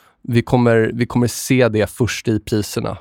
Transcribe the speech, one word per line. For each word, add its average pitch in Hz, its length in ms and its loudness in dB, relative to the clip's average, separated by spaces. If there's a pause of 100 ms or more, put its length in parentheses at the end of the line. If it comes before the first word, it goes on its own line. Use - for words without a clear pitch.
(220)
vi 117 200 0
kommer, 117 520 2
vi 120 120 -2
kommer 120 220 0
se 127 400 2
det 107 220 0
först - 380 -4
i 110 120 0
priserna. 107 600 -4